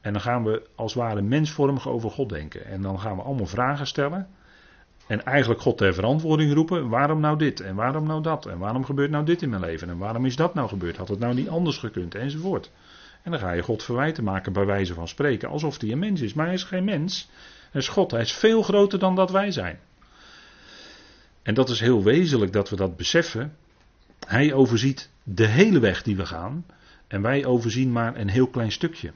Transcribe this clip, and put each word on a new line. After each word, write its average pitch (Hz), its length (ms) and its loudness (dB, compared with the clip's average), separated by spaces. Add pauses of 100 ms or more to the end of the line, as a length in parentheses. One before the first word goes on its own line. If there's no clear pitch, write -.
En 101 120 -6
dan 104 80 -4
gaan 120 220 -2
we 110 320 -2
als 110 180 -6
het 123 100 -2
ware 107 180 -2
mensvormig 139 640 0
over 117 240 -4
God 131 180 -4
denken. 76 360 -10
En 98 160 -8
dan 95 180 -4
gaan 101 160 -6
we 92 60 -8
allemaal 127 240 -4
vragen 135 420 -4
stellen. 165 400 -4 (800)
En 107 160 -4
eigenlijk 127 380 2
God 117 160 2
ter 95 160 4
verantwoording 151 600 2
roepen, 160 360 2
waarom 147 300 2
nou 151 180 2
dit 151 220 0
en 95 160 -8
waarom 135 320 -2
nou 156 140 -2
dat 156 240 -4
en 90 120 -10
waarom 113 280 -4
gebeurt 143 260 0
nou 151 140 0
dit 170 160 2
in 147 80 -2
mijn 98 120 -2
leven 82 280 -6
en 85 80 -8
waarom 113 280 -4
is 127 100 0
dat 165 180 0
nou 131 140 -2
gebeurd, 87 300 -6
had 92 100 -8
het 98 120 -4
nou 120 140 -2
niet 127 160 -2
anders 165 280 0
gekund 90 380 -8
enzovoort. 151 560 -6 (520)
En 170 80 -8
dan 156 80 -4
ga 92 120 -4
je 87 100 0
God 110 220 -4
verwijten 139 400 -2
maken 95 300 -4
bij 98 120 2
wijze 98 280 0
van 82 140 -8
spreken, 135 420 -2
alsof 151 320 -4
hij 107 100 -2
een 131 80 -2
mens 196 220 -2
is. 107 120 -4
Maar 151 120 -2
hij 180 100 -2
is 185 80 -4
geen 185 200 -4
mens, 190 460 -4 (420)
hij 139 100 -2
is - 60 -4
God, - 240 2
hij 117 100 0
is 113 100 -2
veel 220 300 4
groter 202 380 4
dan 185 160 2
dat 185 160 2
wij 196 200 0
zijn. 92 280 -6 (1600)
En 107 120 -2
dat 127 160 2
is 117 100 -2
heel 113 240 4
wezenlijk 123 500 4
dat 101 160 2
we 104 60 -4
dat 92 220 -2
beseffen. 151 580 -2 (720)
Hij 143 260 2
overziet 131 560 4 (140)
de 101 220 2
hele 165 340 6
weg 98 240 2
die 104 120 0
we 92 100 -2
gaan 98 400 -8 (420)
en 101 140 -4
wij 135 240 2
overzien 123 460 2
maar 117 240 0
een 101 140 -2
heel 123 180 4
klein 117 240 -2
stukje. 165 440 -6